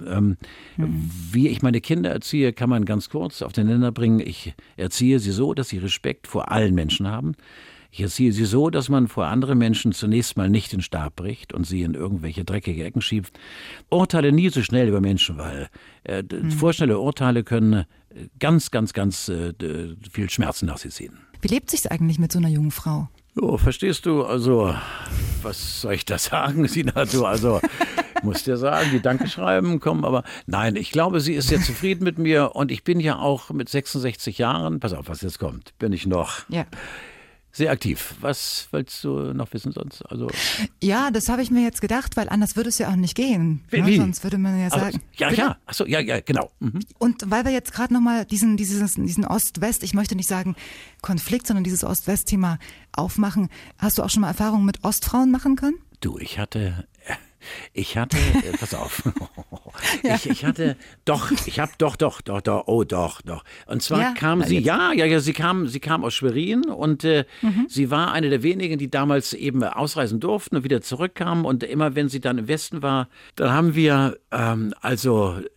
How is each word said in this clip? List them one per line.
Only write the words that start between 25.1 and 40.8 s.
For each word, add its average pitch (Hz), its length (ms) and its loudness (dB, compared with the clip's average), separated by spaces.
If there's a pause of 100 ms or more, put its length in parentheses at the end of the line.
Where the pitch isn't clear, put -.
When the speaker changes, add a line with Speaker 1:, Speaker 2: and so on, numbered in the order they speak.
Speaker 1:
was - 400 -8
soll 101 140 -2
ich - 100 -6
da 90 120 -2
sagen, 143 500 0
<laughs> - 20 -4
Sina? 139 340 0
Du, 123 220 2
also, 107 340 2 (640)
muss 104 220 -2
dir 127 100 0
sagen, 147 380 0
die 120 80 2
Dankeschreiben 175 800 2
kommen, 156 240 0
aber 127 180 0 (220)
nein, 104 320 0
ich - 140 -6
glaube, 165 280 2
sie 156 140 0
ist 135 160 0
sehr 151 120 4
zufrieden 180 440 0
mit 165 140 0
mir 156 360 4
und 139 160 0
ich - 140 -6
bin 175 160 4
ja 151 160 0
auch 139 320 -2
mit 139 180 -4
sechsundsechzig 127 720 -4
Jahren, 85 420 0
pass 98 140 -4
auf, 69 160 -10
was 78 120 -10
jetzt 90 180 -8
kommt, 64 380 -8
bin 110 140 0
ich 90 140 -4
noch 90 420 -2
Speaker 2:
Ja. 170 180 -4 (840)
Speaker 1:
sehr 151 200 0
aktiv. - 500 -4
Was - 480 -6
willst - 340 -6
du 139 300 -4
noch 123 200 -6
wissen - 180 -6
sonst? - 320 -12
Also 120 240 -8 (560)